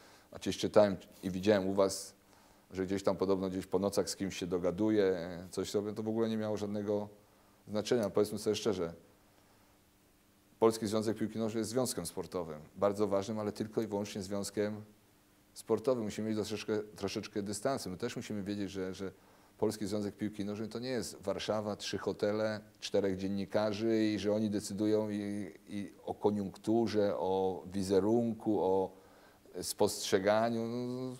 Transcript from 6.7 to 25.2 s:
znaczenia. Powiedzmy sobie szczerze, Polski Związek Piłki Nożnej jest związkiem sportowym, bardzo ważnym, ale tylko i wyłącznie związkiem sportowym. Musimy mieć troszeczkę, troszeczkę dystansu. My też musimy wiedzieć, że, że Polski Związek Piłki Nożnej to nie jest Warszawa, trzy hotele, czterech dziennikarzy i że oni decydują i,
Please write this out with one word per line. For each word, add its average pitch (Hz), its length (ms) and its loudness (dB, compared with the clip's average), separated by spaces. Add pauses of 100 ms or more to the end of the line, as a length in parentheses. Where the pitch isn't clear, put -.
znaczenia. 104 420 2
Powiedzmy 104 280 2
sobie 104 180 0
szczerze, 90 360 0 (1700)
Polski 113 280 4
Związek 107 320 0
Piłki 110 200 -4
Nożnej 110 220 -2
jest 104 100 -4
związkiem 113 360 -2
sportowym, 85 540 -6 (160)
bardzo 101 300 2
ważnym, 98 320 0
ale 104 140 -2
tylko 107 300 -4
i 113 40 -4
wyłącznie 104 360 -4
związkiem 104 600 -4 (720)
sportowym. 113 500 0
Musimy 107 240 -4
mieć 107 80 0
troszeczkę, 107 420 -2 (180)
troszeczkę 98 460 -4
dystansu. 107 480 -4
My 90 60 -8
też 120 200 -6
musimy 110 260 -6
wiedzieć, 101 280 -4
że, 95 240 -6
że 95 180 -8 (460)
Polski 110 280 0
Związek 104 300 -4
Piłki 104 280 -4
Nożnej 104 240 -6
to 117 100 -8
nie 120 100 -6
jest 117 340 -4
Warszawa, 101 540 -2
trzy - 220 -6
hotele, 107 600 -2 (200)
czterech 98 360 2
dziennikarzy 104 880 2
i 107 140 2
że 104 140 2
oni 107 180 2
decydują 107 600 2
i, 101 420 -4 (160)